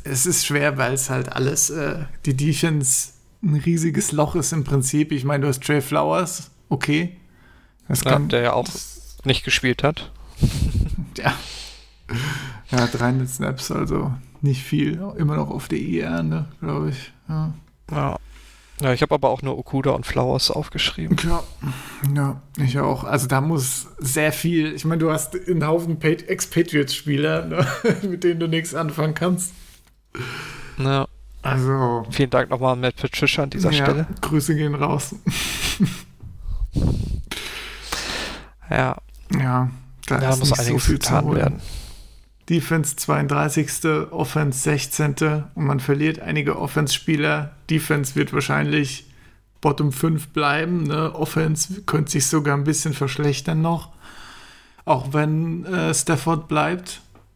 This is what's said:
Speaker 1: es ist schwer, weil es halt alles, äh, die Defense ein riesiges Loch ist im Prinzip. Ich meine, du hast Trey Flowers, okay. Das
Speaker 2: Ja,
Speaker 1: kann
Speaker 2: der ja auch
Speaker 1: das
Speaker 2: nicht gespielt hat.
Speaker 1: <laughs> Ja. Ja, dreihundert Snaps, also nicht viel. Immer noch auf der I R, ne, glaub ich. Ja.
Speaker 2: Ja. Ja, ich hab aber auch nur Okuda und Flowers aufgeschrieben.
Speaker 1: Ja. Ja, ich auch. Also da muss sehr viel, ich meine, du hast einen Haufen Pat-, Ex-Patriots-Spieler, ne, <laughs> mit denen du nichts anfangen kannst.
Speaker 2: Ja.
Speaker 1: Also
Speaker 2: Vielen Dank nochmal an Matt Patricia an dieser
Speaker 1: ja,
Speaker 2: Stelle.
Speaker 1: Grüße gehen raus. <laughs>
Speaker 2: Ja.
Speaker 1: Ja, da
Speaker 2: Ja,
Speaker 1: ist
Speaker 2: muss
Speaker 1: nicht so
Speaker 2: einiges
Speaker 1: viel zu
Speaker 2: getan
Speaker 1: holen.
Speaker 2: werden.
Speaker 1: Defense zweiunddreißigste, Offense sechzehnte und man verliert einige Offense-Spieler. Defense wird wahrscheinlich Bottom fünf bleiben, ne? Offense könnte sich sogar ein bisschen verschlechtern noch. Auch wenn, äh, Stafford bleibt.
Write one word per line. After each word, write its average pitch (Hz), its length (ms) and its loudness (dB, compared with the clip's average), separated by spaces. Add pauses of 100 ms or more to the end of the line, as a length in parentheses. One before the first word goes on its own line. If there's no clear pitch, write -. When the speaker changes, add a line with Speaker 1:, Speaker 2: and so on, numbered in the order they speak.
Speaker 1:
es 139 220 0
ist - 200 2
schwer, 147 300 0
weil 127 160 0
es 131 160 -2
halt 127 240 -2
alles, - 380 0
äh, 151 340 -4 (220)
die 135 100 2
Defense 151 760 2 (300)
ein 156 140 2
riesiges 160 560 2
Loch 147 220 2
ist 160 180 0
im 156 120 0
Prinzip. 143 460 2
Ich 139 140 -2
meine, 143 180 0
du 147 60 2
hast 131 140 -2
Trey 147 180 2
Flowers, 156 680 0 (180)
okay. 151 480 0 (720)
Das 131 160 0
Speaker 2:
Ja, 131 80 4
Speaker 1:
kann 143 160 4
Speaker 2:
der 120 140 2
ja 123 100 2
auch 123 120 2
Speaker 1:
das - 600 -12
Speaker 2:
nicht 135 200 0
gespielt - 380 0
hat. - 280 -2 (300)
Speaker 1:
<laughs> - 100 4 (680)
Ja. - 160 0 (1400)
Ja, 123 160 4
dreihundert 127 400 0
Snaps, - 420 -4
also - 420 0 (300)
nicht 135 220 2
viel. 151 360 0 (160)
Immer 151 200 0
noch 147 120 -2
auf - 200 -8
der 156 100 -2
I 82 220 -2
R, 82 240 -2
ne, 80 220 -2 (140)
glaub 156 280 -4
ich. - 240 -8 (160)
Ja. 156 240 -2 (380)
Speaker 2:
Ja. 139 280 -2 (640)
Ja, 135 120 4
ich 123 100 2
hab 151 100 2
aber 135 180 2
auch 131 120 -2
nur 135 140 -4
Okuda 135 360 0
und 127 120 -2
Flowers 135 460 0
aufgeschrieben. 160 720 0
Speaker 1:
Ja. 170 220 2 (680)
Ja, 139 300 0 (160)
ich 139 220 2
auch. 139 240 0
Also 131 240 0
da 135 120 4
muss 147 460 0 (120)
sehr 151 340 2
viel, 156 420 2
ich 147 100 -8
meine, 165 140 2
du 160 140 2
hast - 240 -4 (120)
einen 165 160 2
Haufen 165 360 2
Pat-, 156 280 2
Ex-Patriots-Spieler, 156 1160 0
ne, 160 180 2 (220)
<laughs> 208 160 4
mit 180 220 -2
denen 170 160 4
du 165 80 0
nichts 160 260 -2
anfangen 156 400 0
kannst. 180 380 0 (1300)
Speaker 2:
Ja. 135 280 2 (360)
Speaker 1:
Also 131 680 2
Speaker 2:
Vielen 131 200 2
Dank 127 200 2
nochmal 131 220 2
an 123 80 0
Matt 127 160 0
Patricia - 480 0
an 139 60 -4
dieser - 200 2
Speaker 1:
ja, 143 140 2
Speaker 2:
Stelle. 143 220 2 (140)
Speaker 1:
Grüße 151 360 2
gehen 147 180 0
raus. 147 460 0
<laughs> - 40 -8 (3500)
Speaker 2:
Ja. 131 260 2 (360)
Speaker 1:
Ja, 127 380 2 (360)
da 135 160 2
Speaker 2:
Ja, 131 80 2
Speaker 1:
ist 131 100 4
Speaker 2:
muss 139 100 4
Speaker 1:
nicht 131 60 4
so 127 60 2
Speaker 2:
einiges 120 240 2
Speaker 1:
viel 151 120 4
zu - 120 -2
Speaker 2:
getan 147 140 4
Speaker 1:
holen. 151 120 2
Speaker 2:
werden. - 240 2 (880)
Speaker 1:
Defense 165 480 2
zweiunddreißigste, 151 1160 0
Offense 151 460 0
sechzehnte 151 960 0
und 160 100 -2
man 139 160 2
verliert 147 400 2
einige 151 380 -2
Offense-Spieler. 151 960 0 (160)
Defense 147 460 0
wird 143 180 0
wahrscheinlich 143 760 0 (520)
Bottom 147 300 2
fünf 160 360 0
bleiben, 160 540 0
ne? 151 320 0
Offense 160 680 0
könnte - 300 0
sich 143 140 2
sogar 147 300 2
ein 143 80 0
bisschen 151 280 0
verschlechtern 147 720 0
noch. 165 300 -2 (920)
Auch 135 300 0
wenn, 160 500 0
äh, 165 300 0
Stafford 160 540 0
bleibt. 156 520 -2 (360)